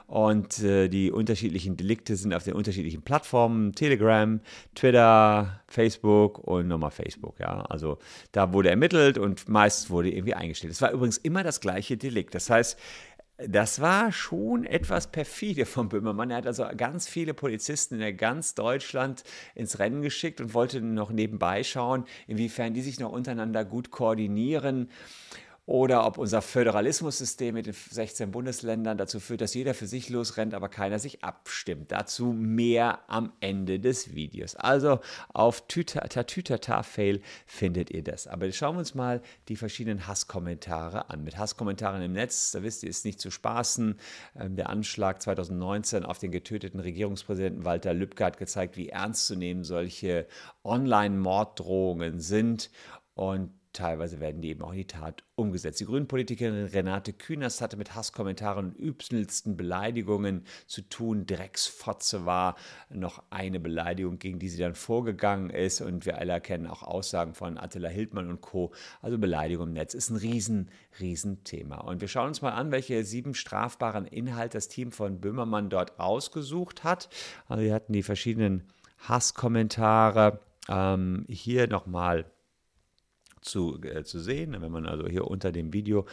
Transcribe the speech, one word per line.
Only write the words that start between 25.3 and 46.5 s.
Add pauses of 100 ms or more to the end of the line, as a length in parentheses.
Oder
ob
unser
Föderalismussystem
mit
den
sechzehn
Bundesländern
dazu
führt,
dass
jeder
für
sich
losrennt,
aber
keiner
sich
abstimmt.
Dazu
mehr
am
Ende
des
Videos.
Also (340)
auf
Tüta-,
Tatütata-Fail (260)
findet
ihr
das.
Aber
schauen
wir
uns
mal (260)
die
verschiedenen
Hasskommentare
an.
Mit
Hasskommentaren
im
Netz,
da
wisst
ihr,
ist
nicht
zu
spaßen. (400)
Ähm,
der
Anschlag
zweitausendneunzehn
auf
den
getöteten